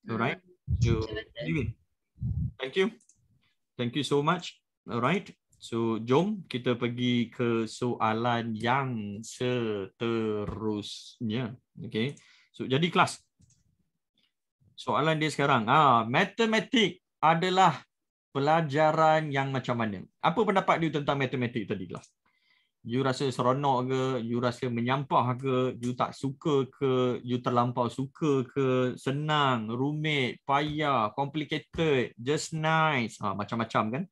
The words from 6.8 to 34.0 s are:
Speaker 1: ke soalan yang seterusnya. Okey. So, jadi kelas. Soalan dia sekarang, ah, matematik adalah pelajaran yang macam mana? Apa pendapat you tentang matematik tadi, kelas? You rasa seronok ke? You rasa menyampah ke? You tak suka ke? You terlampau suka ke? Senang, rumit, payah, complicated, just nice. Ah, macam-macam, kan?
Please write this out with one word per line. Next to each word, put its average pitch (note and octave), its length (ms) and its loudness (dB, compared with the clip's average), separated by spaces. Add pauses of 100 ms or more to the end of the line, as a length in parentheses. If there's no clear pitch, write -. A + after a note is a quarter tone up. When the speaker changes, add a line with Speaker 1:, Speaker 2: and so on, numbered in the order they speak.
Speaker 1:
ke A#2 320 0
soalan A#2 880 -2
yang A2+ 720 -2
seterusnya. A2 2250 -4 (240)
Okey. A2+ 400 -4 (320)
So, G#2+ 160 -8
jadi C3+ 240 2
kelas. - 320 0 (1500)
Soalan D3 400 0
dia D#3 80 0
sekarang, C#3+ 400 2
ah, B2+ 400 6
matematik G#3+ 960 0 (160)
adalah E3+ 640 4 (480)
pelajaran D#3 1040 4
yang C3+ 160 0
macam C3+ 240 -2
mana? G2+ 320 -4 (160)
Apa F#3+ 240 2
pendapat F#3+ 320 2
you D#3+ 160 -2
tentang C#3+ 240 -2
matematik B2 480 -2
tadi, F#2+ 240 -6
kelas? - 160 -14 (800)
You A#2+ 160 -2
rasa C3+ 240 0
seronok B2+ 640 0
ke? C3 320 0
You A#2 160 -2
rasa B2 320 -2
menyampah B2+ 640 0
ke? B2+ 480 0
You B2 160 -4
tak B2 160 -2
suka C3+ 560 -2
ke? B2+ 560 0
You B2 160 -2
terlampau B2 480 0
suka C3+ 560 -2
ke? B2+ 480 0
Senang, C#3 720 0
rumit, C#3 800 -2
payah, C#3+ 640 0
complicated, C#3+ 1040 -2
just C#3 400 -4
nice. D#3 640 2
Ah, G2 160 -2
macam-macam, A2+ 640 -2
kan? F#3+ 140 -4